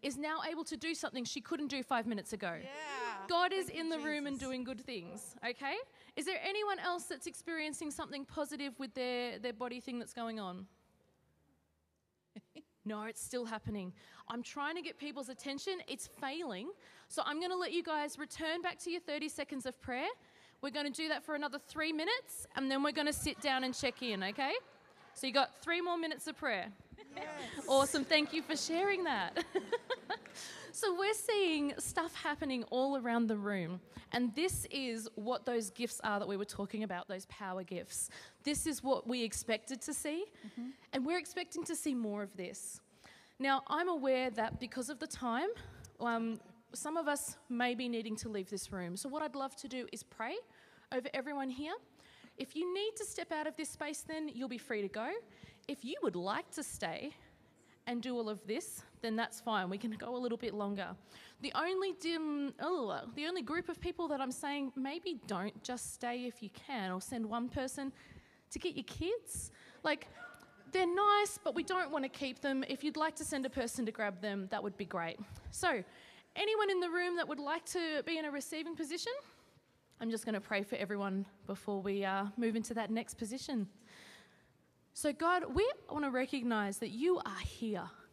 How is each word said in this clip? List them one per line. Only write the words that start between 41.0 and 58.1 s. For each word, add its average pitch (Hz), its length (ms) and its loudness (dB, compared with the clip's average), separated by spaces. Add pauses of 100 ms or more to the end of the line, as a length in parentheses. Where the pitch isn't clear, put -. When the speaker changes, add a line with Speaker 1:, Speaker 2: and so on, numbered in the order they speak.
Speaker 1:
we're 330 100 2
expecting 349 480 -4
to 339 100 -2
see 294 200 0
more 208 280 0
of 196 140 -8
this. - 460 -8 (560)
Now, 269 300 4
I'm 339 200 4
aware 262 440 4
that 220 280 0
because 254 300 -4
of 277 80 -6
the 311 80 -6
time, 254 420 0 (500)
um, 226 400 2 (360)
some 311 240 -2
of 302 100 2
us - 300 0 (100)
may 247 260 2
be 247 140 -2
needing 226 280 0
to 226 120 -6
leave 202 220 -2
this 196 200 -4
room. 180 280 -4
So 285 100 -4
what 294 140 -2
I'd 302 120 -4
love 269 220 -2
to - 120 -10
do 247 240 -4
is 226 100 -10
pray 240 320 -6 (600)
over 254 200 0
everyone 269 340 0
here. 294 260 -4 (600)
If - 180 -6
you 359 200 0
need 440 220 0
to 427 100 -4
step - 260 -4
out 302 140 0
of 311 100 -4
this 302 140 -4
space, 302 360 -4
then 311 220 -2
you'll 254 220 -4
be 247 80 -4
free 214 240 0
to 196 60 0
go. 214 200 -2 (600)
If 277 180 -4
you 285 160 -2
would 202 140 2
like 196 340 0
to 311 120 -6
stay - 520 -4 (720)
and 240 160 -2
do 247 140 -2